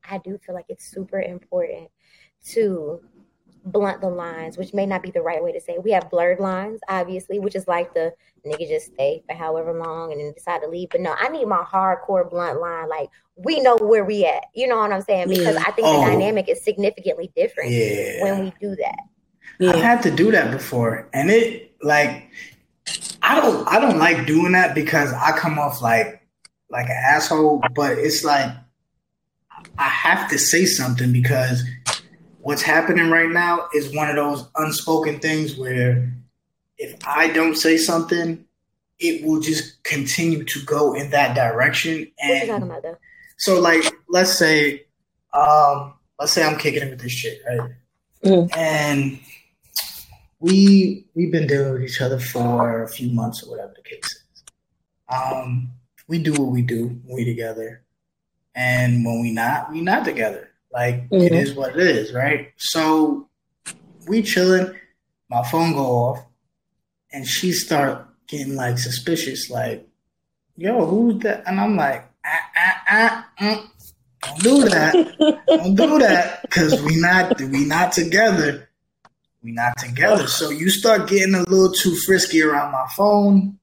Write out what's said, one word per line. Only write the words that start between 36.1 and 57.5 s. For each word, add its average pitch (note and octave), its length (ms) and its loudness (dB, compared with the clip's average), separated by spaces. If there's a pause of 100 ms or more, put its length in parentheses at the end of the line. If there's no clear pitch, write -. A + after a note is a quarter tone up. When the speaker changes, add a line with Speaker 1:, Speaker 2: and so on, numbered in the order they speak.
Speaker 3:
if - 160 -12 (100)
I D3+ 240 0
don't D#3+ 280 0
say D#3+ 200 2
something, E3 680 -2 (560)
it E3 240 -2
will D#3 160 0
just D#3 420 -6
continue D3 640 -2
to - 200 -8
go D3 300 0
in C#3+ 160 -6
that C#3 240 2
direction. C#3 640 0 (200)
Speaker 1:
What C#3+ 100 -4
you - 60 4
Speaker 3:
And - 140 -2
Speaker 1:
talking G#3 220 -4
about, E3 140 -14
though? E3+ 120 -12 (420)
Speaker 3:
so, F#3 220 2
like, E3 220 4 (260)
let's F#3 240 4
say, D3+ 520 2 (480)
um, C#3+ 640 4 (260)
let's D3 120 -2
say E3 120 2
I'm D3+ 140 0
kicking C#3+ 240 -2
it C3+ 80 -8
with B2+ 100 -16
this B2 140 -8
chick, A2+ 240 -8 (100)
right? A#2+ 220 -4 (540)
Speaker 2:
Mm-hmm. F3+ 340 4
Speaker 3:
And D3 600 0 (1200)
we, F#3+ 760 6
we've E3 180 0
been D#3 140 2
dealing C#3 280 0
with B2+ 80 -4
each B2+ 180 -6
other C3 180 -2
for A#2+ 640 -2
a A2+ 60 -10
few B2 220 -6
months A2+ 320 -4
or - 80 -18
whatever A2 260 -14
the - 120 -20
case - 160 -16
is. - 400 -16 (640)
Um, B2+ 600 -6 (380)
we E3 100 -2
do D#3 140 0
what C#3 200 0
we B2 100 0
do A#2 260 -2 (160)
when B2+ 120 -12
we B2 80 -4
together. A2+ 580 -8 (720)